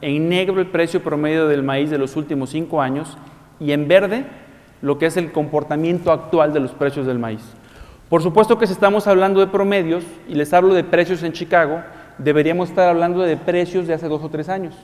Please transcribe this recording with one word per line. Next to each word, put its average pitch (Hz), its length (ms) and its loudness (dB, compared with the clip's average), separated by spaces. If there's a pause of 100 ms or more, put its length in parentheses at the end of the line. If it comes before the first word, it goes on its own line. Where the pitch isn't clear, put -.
en 151 260 -2
negro 185 320 0
el 180 80 0
precio 170 360 -2
promedio 151 440 0
del 143 160 2
maíz 139 260 -2
de 151 80 -2
los 135 200 -4
últimos 139 320 -4
cinco 160 320 -4
años 139 360 -4 (440)
y 147 100 -2
en 147 160 0
verde 196 380 2 (560)
lo 143 160 0
que 160 80 0
es 156 100 0
el 170 160 -2
comportamiento 156 800 -2
actual 151 400 2
de 151 80 0
los 127 120 -2
precios 139 360 -4
del 127 100 -2
maíz. 113 320 -8 (600)
Por 165 140 2
supuesto 220 340 4
que 220 100 2
si 185 60 -2
estamos 202 340 2
hablando 196 320 4
de 190 80 4
promedios 190 560 0 (240)
y - 80 -6
les 147 180 -2
hablo 185 200 6
de 175 100 4
precios 170 400 0
en 165 80 -4
Chicago, 165 480 0 (380)
deberíamos 151 540 0
estar 180 180 2
hablando 175 320 0
de 165 160 0
precios 175 500 -2
de 165 60 -2
hace 160 160 -4
dos 151 120 -4
o 156 60 -8
tres 151 220 -8
años. 185 340 -8